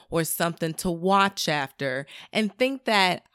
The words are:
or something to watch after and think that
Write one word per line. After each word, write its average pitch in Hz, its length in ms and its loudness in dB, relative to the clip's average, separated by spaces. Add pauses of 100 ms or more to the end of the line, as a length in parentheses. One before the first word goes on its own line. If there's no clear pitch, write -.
or 165 140 0
something 165 500 -2
to 180 160 -4
watch 190 600 2
after 139 560 -4 (260)
and 208 260 -2
think 262 280 -2
that 196 500 2